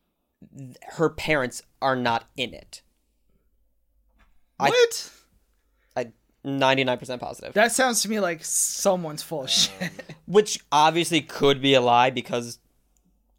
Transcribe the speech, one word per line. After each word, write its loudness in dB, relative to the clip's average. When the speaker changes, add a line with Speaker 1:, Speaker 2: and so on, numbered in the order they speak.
Speaker 1:
th-, -18
her 2
parents -2
are 2
not -2
in -8
it. -20
I 2
Speaker 2:
What? 2
Speaker 1:
I, -6
ninety-nine 0
percent -10
positive. -14
Speaker 2:
That 2
sounds 0
to -4
me -4
like -4
someone's -2
full -8
of -8
Speaker 3:
Um, -10
Speaker 2:
shit. -2
<laughs> -20
Speaker 1:
Which 2
obviously 4
could 0
be 4
a 6
lie 6
because -6